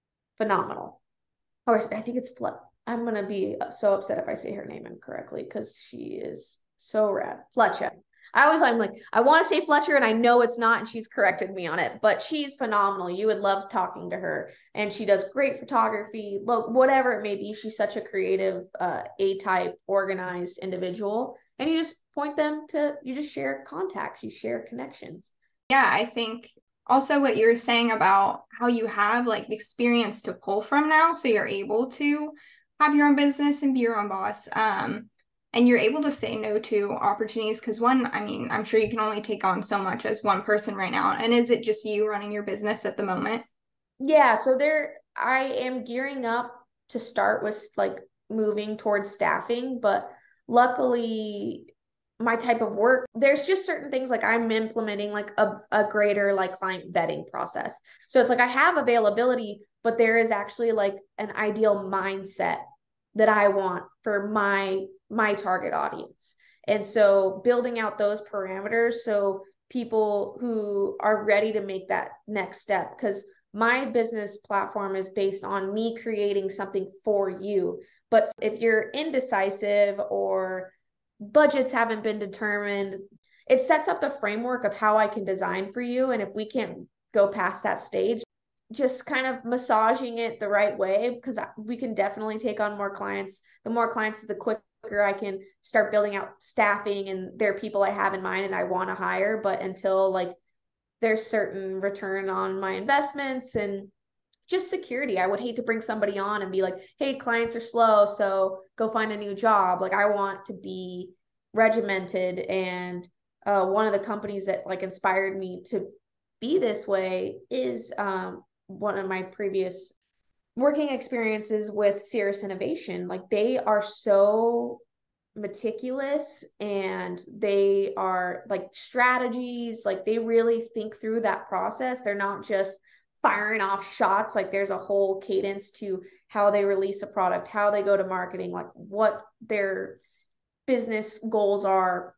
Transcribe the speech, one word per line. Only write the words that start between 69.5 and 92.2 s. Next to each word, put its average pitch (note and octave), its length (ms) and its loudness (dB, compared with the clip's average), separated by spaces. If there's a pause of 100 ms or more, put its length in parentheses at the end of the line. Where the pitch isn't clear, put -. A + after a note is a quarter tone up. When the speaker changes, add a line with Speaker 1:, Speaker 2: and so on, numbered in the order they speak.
Speaker 1:
people G#3+ 720 0
who G#3 600 -2
are G#3+ 240 2
ready G#3 300 2
to G#3 80 0
make F#3+ 280 -8
that F#3+ 220 -2 (160)
next G3 340 -6
step, F#3 360 -2
'cause - 280 -4 (280)
my A#3 320 0
business A3 520 -2
platform G3 580 -4
is F#3+ 140 -4
based G3 340 -4
on G3 300 -4
me A3+ 280 -2
creating G3+ 480 -2
something G3 400 -6 (140)
for G3+ 260 2
you. F#3 520 -4 (280)
But - 220 4 (100)
if G#3+ 180 -2
you're A3 320 4
indecisive G3+ 1080 0 (100)
or F#3+ 600 -2 (480)
budgets C4+ 520 4
haven't A3+ 320 0
been G#3+ 140 0
determined, G3+ 800 -4 (500)
it - 140 4
sets - 260 2
up F4 140 -2
the C#4 180 -4
framework A#3 440 -4
of G3+ 100 0
how G#3+ 240 4
I G#3+ 100 4
can G#3 160 -6
design F#3 480 -4
for B3 100 -8
you. B3 300 0
And A3+ 100 0
if G3 120 -8
we G#3+ 160 -6
can't G3 380 -6 (260)
go G3+ 140 6
past G3 360 -4
that G3 160 -2
stage, G3+ 440 -2 (480)
just B3+ 340 -2
kind C4 220 -2
of C4 180 -6
massaging A#3 720 2
it A3+ 220 -4
the G#3 100 -4
right G#3 280 2
way, G#3+ 460 0
'cause B3 140 -6
I, - 200 -8
we A3 200 -8
can A#3 160 -4
definitely G#3+ 460 -2